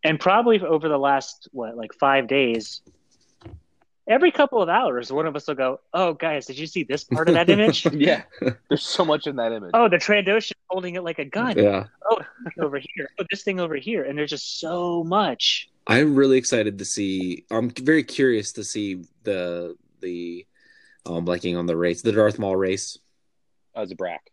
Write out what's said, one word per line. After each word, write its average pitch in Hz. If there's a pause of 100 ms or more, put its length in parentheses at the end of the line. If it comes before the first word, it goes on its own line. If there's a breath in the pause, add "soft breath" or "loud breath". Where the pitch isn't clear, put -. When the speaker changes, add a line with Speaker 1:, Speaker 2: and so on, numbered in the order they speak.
Speaker 1:
And 156
probably 220
over 160
the 147
last, 139
what, 117
like, 110
five 135
days, 120 (1300)
every 285
couple 277
of 165
hours, 139
one 151
of 151
us 143
will 151
go, 131 (140)
"Oh, 175
guys, 151
did 131
you 160
see 165
this 135
part 156
of 175
that 170
image?" 202
Speaker 2:
<laughs> 156
Yeah. 151 (180)
Speaker 3:
<laughs> 127
Speaker 2:
There's 139
so -
much 151
in 139
that 117
image. 104
Speaker 1:
"Oh, 226
the 175
Trandoshan 202 (160)
holding 180
it 185
like 165
a 143
gun." 220
Speaker 3:
Yeah. 101 (240)
Speaker 1:
"Oh, 226
this -
thing 165
over 139
here. 139 (100)
Oh, 185
this 196
thing 190
over 160
here." 156
And 139
there's 147
just -
so 170
much. 170 (200)
Speaker 3:
I'm 139
really 135
excited 107
to 98
see, 95
I'm 113
very 139
curious 120
to 107
see 95 (180)
the, 87 (240)
the, 87 (600 soft breath)
oh, 87
I'm 85
blanking 87
on 87
the 82
race, 85
the 113
Darth 104
Maul 95
race. 95 (720)
Speaker 2:
Uh, 110
Zabrak. 90 (160)